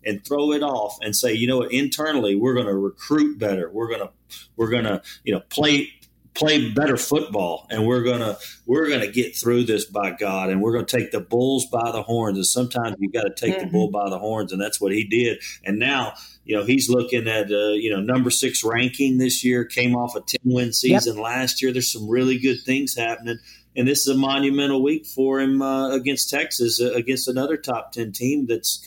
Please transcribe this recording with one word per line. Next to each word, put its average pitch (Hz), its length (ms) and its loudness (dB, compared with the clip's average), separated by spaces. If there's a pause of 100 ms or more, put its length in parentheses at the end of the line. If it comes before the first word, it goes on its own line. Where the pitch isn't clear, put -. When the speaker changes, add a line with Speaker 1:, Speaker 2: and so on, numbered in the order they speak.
Speaker 1:
and 104 200 -4
throw 147 280 0
it 147 100 0
off 117 380 -2
and 107 120 -4
say, 117 200 2
You 117 140 2
know 131 100 2
what, 117 160 0
internally, 135 640 0
we're 123 200 2
gonna 104 220 0
recruit 147 600 0
better. 95 320 -2
We're 113 220 -4
gonna, 104 200 -6 (440)
we're 113 140 0
gonna, 110 320 0 (240)
you 107 80 0
know, 92 160 0
play, 147 400 2 (460)
play 143 340 2
better 131 280 2
football, 104 720 -2
and 110 160 0
we're 123 160 2
gonna, 117 340 0 (280)
we're 147 240 2
gonna 117 220 0
get 117 240 -2
through 120 280 2
this, 110 220 0
by 98 260 -2
God, 95 380 -2
and 95 120 2
we're 113 120 2
gonna 117 120 0
take 120 260 0
the 107 100 -2
bulls 123 440 2
by 117 260 -2
the 110 120 -4
horns. 110 340 0
And 95 80 0
sometimes 120 540 -2
you 98 100 -2
gotta 104 240 -2
take - 260 -2
the - 60 -6
Speaker 2:
Mm-hmm. - 60 -8
Speaker 1:
bull 107 180 2
by 101 200 -2
the 92 100 -4
horns, 107 320 -4
and 95 100 -4
that's 107 200 -4
what 98 100 2
he 107 140 0
did. 113 340 0 (240)
And 101 160 -2
now, 127 340 -2 (300)
you 107 120 -4
know, 101 100 -2
he's 127 240 2
looking 120 380 2
at, 107 240 0
uh, 104 180 2
you 107 200 0
know, 98 120 0
number 123 280 2
six - 340 0
ranking 123 540 0
this 127 260 0
year, 123 220 2
came 123 300 0
off 120 200 -4
a - 60 -4
ten-win 123 440 0
Speaker 2:
Yep. 113 80 -2
Speaker 1:
season 127 480 2
last 123 400 -2
year. 131 100 2
There's 123 200 -2
some 107 180 -8
really 127 280 4
good 123 280 0
things 131 300 -2
happening. 117 440 -4 (380)
And 127 100 4
this 139 200 2
is 135 80 4
a - 20 4
monumental 139 640 2
week 151 240 2
for 135 360 0
him, 135 200 2
uh, 135 280 0
against 131 400 0
Texas, 123 520 0
uh, 123 120 2
against 127 340 -2
another 139 300 0
top 120 340 -6
ten 113 200 -6
team 131 340 0
that's 117 420 -2